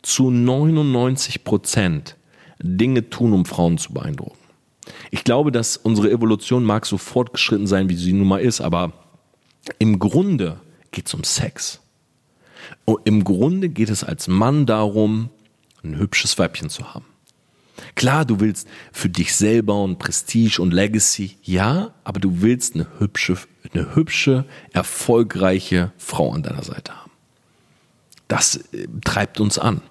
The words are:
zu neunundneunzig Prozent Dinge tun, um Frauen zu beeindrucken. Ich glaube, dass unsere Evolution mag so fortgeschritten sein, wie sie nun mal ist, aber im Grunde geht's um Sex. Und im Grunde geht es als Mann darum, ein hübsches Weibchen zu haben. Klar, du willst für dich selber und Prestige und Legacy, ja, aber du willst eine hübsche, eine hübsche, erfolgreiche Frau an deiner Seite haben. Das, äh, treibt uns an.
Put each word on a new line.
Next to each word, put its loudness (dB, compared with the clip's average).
zu 2
neunundneunzig 2
Prozent -2
Dinge 0
tun, 2
um 4
Frauen 0
zu -8
beeindrucken. -10
Ich -8
glaube, 2
dass -2
unsere 2
Evolution 2
mag 0
so -4
fortgeschritten -2
sein, 2
wie 0
sie 0
nun 4
mal 4
ist, 0
aber -2
im 4
Grunde 0
geht's -10
um -10
Sex. -6
Und 2
im 4
Grunde 0
geht 0
es -2
als -8
Mann 2
darum, 0
ein -8
hübsches -2
Weibchen -2
zu -14
haben. -16
Klar, 2
du 0
willst 0
für -2
dich -2
selber 2
und -4
Prestige 0
und 2
Legacy, 0
ja, 0
aber -6
du 0
willst 0
eine -4
hübsche, -2
eine -4
hübsche, 2
erfolgreiche 0
Frau -4
an -6
deiner -8
Seite -14
haben. -20
Das, 0
äh, -10
treibt -2
uns 0
an. -2